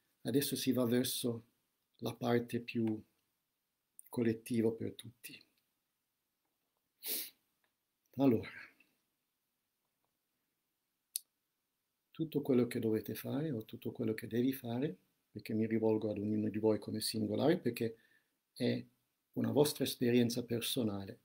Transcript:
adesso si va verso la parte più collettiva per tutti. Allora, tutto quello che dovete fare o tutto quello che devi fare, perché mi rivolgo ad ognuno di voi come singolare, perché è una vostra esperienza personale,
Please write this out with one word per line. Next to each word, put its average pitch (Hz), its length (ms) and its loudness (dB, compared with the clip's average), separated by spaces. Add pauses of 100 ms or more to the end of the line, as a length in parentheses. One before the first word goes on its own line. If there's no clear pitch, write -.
(220)
adesso 139 320 2
si 131 160 0
va 123 140 4
verso 120 640 0 (500)
la 120 180 -6
parte 120 460 0
più 110 420 -2 (1040)
collettiva 113 640 0
per 107 240 -4
tutti. - 500 -18 (2750)
Allora, 127 300 4 (3750)
tutto 156 300 -2
quello 123 260 4
che 120 100 -4
dovete 110 380 0
fare 135 340 -4
o 110 140 -6
tutto - 260 -10
quello 110 240 -2
che 113 140 -8
devi 120 240 2
fare, 127 440 -4 (360)
perché 110 220 -10
mi 110 120 2
rivolgo 110 420 2
ad 92 100 -4
ognuno 107 300 0
di 104 100 -4
voi 107 200 4
come 107 220 -6
singolare, 110 580 2
perché 120 380 -2 (560)
è - 340 -2 (460)
una 113 180 -2
vostra 147 320 4
esperienza 120 600 2
personale, 107 800 -4